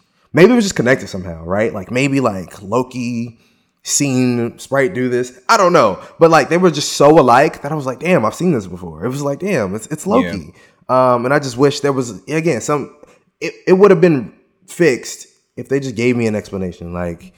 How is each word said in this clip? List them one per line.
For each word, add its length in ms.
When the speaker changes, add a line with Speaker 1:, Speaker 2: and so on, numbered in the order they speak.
Speaker 1:
maybe 200
it 40
was 80
just 120
connected 320
somehow, 360
right? 300
Like, 160
maybe, 300
like, 420
Loki 760
seen 760
Sprite 360
do 140
this. 400
I 80
don't 160
know. 260
But, 120
like, 180
they 100
were 120
just 240
so 240
alike 440
that 100
I 20
was 120
like, 140
"Damn, 240
I've 100
seen 180
this 140
before." 380
It 40
was 140
like, 180
"Damn, 340
it's, 140
it's 180
Loki." 460
Speaker 2:
Yeah. 260
Speaker 1:
Um, 100
and 100
I 40
just 200
wish 220
there 120
was, 360
again, 320
some, 360
it, 120
it 80
would 160
have 100
been 320
fixed 600
if 120
they 120
just 160
gave 200
me 100
an 80
explanation. 600
Like, 440